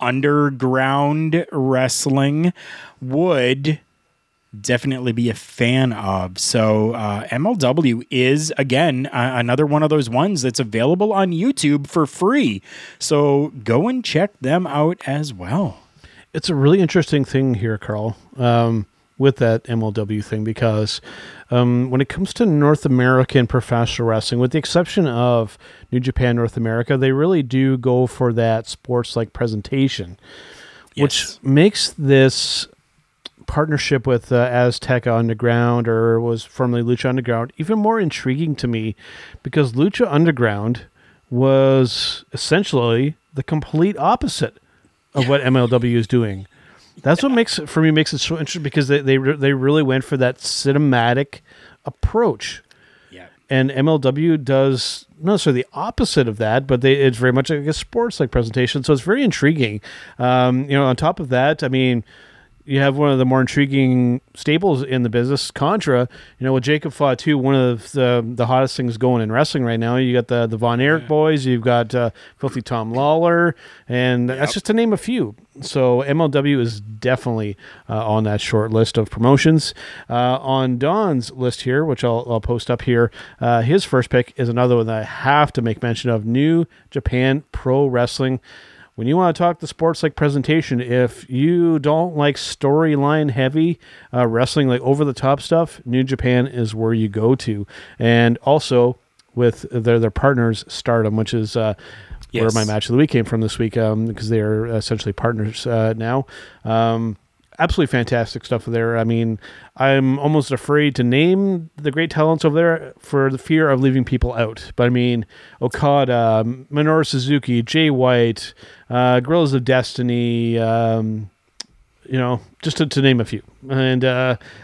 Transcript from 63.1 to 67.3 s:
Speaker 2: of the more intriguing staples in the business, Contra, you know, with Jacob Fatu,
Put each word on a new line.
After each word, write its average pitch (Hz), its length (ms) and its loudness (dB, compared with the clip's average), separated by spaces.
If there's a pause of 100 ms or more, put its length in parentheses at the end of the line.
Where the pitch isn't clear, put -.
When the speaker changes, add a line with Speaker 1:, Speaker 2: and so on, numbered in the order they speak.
Speaker 2:
of 135 60 2
the 127 80 2
more 131 160 2
intriguing 127 800 2 (140)
staples 156 480 0
in 131 200 -2
the 120 60 0
business, 120 420 -2
Contra, 143 560 0 (320)
you 127 60 -6
know, 131 80 0
with 131 120 0
Jacob 147 280 -2
Fatu, 147 460 0